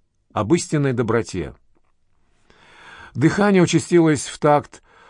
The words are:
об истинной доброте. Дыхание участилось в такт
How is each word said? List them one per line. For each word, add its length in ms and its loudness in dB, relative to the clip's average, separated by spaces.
об 180 -4
истинной 400 0
доброте. 640 -4
Дыхание 480 2
участилось 640 0
в 120 -16
такт 440 0